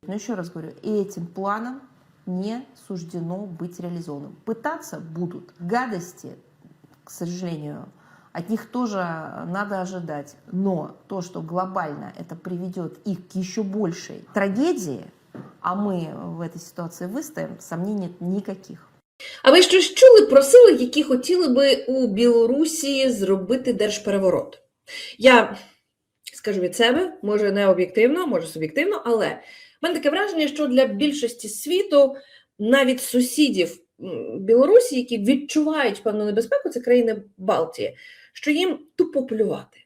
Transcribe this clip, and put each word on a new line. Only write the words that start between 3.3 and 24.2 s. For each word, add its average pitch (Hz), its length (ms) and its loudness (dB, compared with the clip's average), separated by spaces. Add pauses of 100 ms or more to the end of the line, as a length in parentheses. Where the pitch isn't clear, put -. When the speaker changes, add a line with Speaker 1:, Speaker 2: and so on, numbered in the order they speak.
Speaker 1:
быть 175 200 -12
реализованным. 165 560 -12 (100)
Пытаться 226 540 -8
будут. 170 600 -10
Гадости, 196 680 -6 (760)
к - 80 -20
сожалению, 170 760 -10 (480)
от 170 160 -10
них 220 220 -4
тоже 220 260 -4 (500)
надо 196 340 -6
ожидать. 165 540 -10 (160)
Но 180 460 -4 (100)
то, 190 140 -8
что 175 200 -12
глобально 165 800 -6
это 170 160 -16
приведёт 180 680 -10
их 190 120 -6 (100)
к 190 120 -8
ещё 190 240 -6
большей 190 600 -8 (100)
трагедии, 202 680 -2 (580)
а 185 140 -4
мы 190 340 -4 (280)
в 170 40 -10
этой 170 180 -12
ситуации 170 480 -14
выстоим, 196 520 -10
сомнений 196 420 -8
нет 175 200 -12
никаких. 190 680 -8 (560)
Speaker 2:
А - 80 8
ви 359 100 10
щось 359 320 4
чули 480 320 12
про 269 160 8
сили, 440 320 10
які 254 300 0
хотіли 302 440 0
би 262 280 4
у 254 320 -2
Білорусі 254 1000 2
зробити 196 640 -2
держпереворот? 196 880 -2 (560)